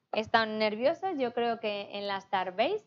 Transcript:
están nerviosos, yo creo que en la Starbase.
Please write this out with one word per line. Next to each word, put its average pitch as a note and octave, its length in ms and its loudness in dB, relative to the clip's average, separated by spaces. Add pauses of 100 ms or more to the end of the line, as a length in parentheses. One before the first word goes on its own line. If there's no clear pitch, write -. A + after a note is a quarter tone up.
(140)
están G#3+ 440 2
nerviosos, C4+ 600 0
yo A#3+ 160 -2
creo A#3 260 0
que G#3 320 -4
en G3+ 160 -6
la G3 140 -2
Starbase. G#3 640 0